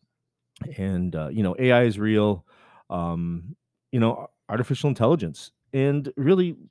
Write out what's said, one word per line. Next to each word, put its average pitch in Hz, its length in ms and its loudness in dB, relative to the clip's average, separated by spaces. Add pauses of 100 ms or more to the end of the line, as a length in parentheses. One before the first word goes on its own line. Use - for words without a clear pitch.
(760)
and, 90 380 -4
uh, 78 140 -4
you 107 140 -2
know, 92 160 0
A 127 140 4
I 123 120 6
is 107 140 0
real. 104 460 2 (460)
Um, 85 680 -6 (360)
you 123 80 0
know, 113 160 2
a-, - 360 -14
artificial 123 360 -2
intelligence. 117 640 0 (200)
And 139 440 0
really, 175 400 2 (140)